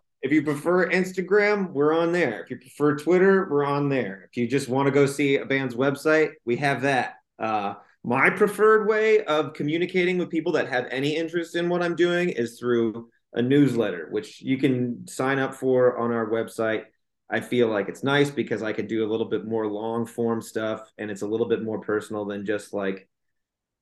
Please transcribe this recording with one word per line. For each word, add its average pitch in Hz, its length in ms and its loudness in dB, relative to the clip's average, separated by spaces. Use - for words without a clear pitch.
if 135 100 -2
you 156 100 4
prefer 156 480 0
Instagram, 190 840 2
we're 147 200 2
on 165 180 2
there. 151 320 0
If - 80 -18
you 127 80 -6
prefer 147 380 0
Twitter, 185 540 4
we're 143 140 2
on 143 260 0
there. 104 400 -2
If - 80 -16
you 120 100 0
just 131 200 0
wanna 135 220 2
go 139 160 4
see 139 300 0
a - 80 -4
band's 135 300 -2
website, 147 560 2
we 120 100 0
have 139 260 0
that. 131 340 0
Uh, 107 360 -4
my 131 280 2
preferred 208 580 2
way 214 360 2
of 151 280 -2
communicating 175 680 -2
with 165 120 -4
people 160 220 -2
that 131 160 0
have 127 220 -2
any 143 260 -2
interest 165 400 -4
in 175 120 0
what 175 140 0
I'm 170 120 0
doing 175 360 2
is 117 280 -4
through 117 500 0
a 120 80 0
newsletter, 117 680 2
which - 300 -6
you 131 180 -2
can 123 480 -2
sign 135 320 -2
up 135 160 -2
for 127 440 2
on 120 120 0
our 113 200 0
website. 110 540 -2
I 110 120 -2
feel 120 280 2
like 101 200 -2
it's - 160 -10
nice 143 260 4
because 110 320 -4
I 107 100 -4
could 104 140 -4
do 110 180 -2
a 104 60 -2
little 110 180 -2
bit 101 180 -4
more 110 200 -2
long 113 400 -4
form 117 340 -2
stuff, 110 580 -8
and 107 120 -6
it's 101 120 -8
a 104 40 -4
little 110 220 -2
bit 107 140 0
more 110 180 -6
personal 107 460 -4
than 101 200 -8
just, 104 280 -4
like, 95 340 -4